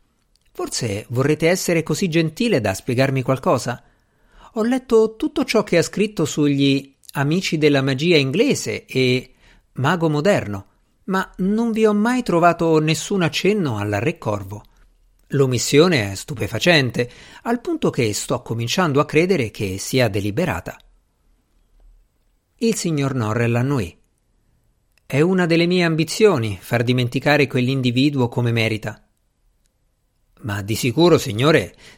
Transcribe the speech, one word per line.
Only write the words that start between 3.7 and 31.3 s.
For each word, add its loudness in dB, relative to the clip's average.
Ho -2
letto 2
tutto -2
ciò 0
che 2
ha 4
scritto -2
sugli 0
Amici -2
della 4
magia 2
inglese 0
e -2
Mago 0
moderno, 0
ma -4
non 0
vi 2
ho 4
mai 0
trovato 2
nessun -2
accenno 0
al -4
Re -4
Corvo. -8
L'omissione 2
è -8
stupefacente, -2
al -2
punto -2
che 0
sto -6
cominciando -2
a 4
credere 0
che -6
sia 0
deliberata. -4
Il 0
signor -2
Norrell 0
annuì. -2
È 0
una 2
delle 2
mie 2
ambizioni 2
far -2
dimenticare 2
quell'individuo 0
come -2
merita. -2
Ma -8
di -4
sicuro, 4
signore, 0